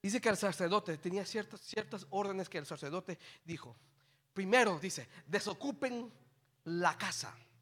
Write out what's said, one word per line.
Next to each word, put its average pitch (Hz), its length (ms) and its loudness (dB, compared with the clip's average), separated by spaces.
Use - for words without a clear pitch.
Dice 208 180 2
que 240 80 4
el 196 80 6
sacerdote 180 600 2
tenía 185 260 -2
ciertas, - 360 -6
ciertas - 500 -6
órdenes 190 380 0
que 175 100 -4
el 147 80 -4
sacerdote 160 520 -4
dijo. 156 320 -8
Primero 196 440 6
dice, 156 300 -6
"Desocupen 233 880 -2
la 170 340 2
casa. - 360 -4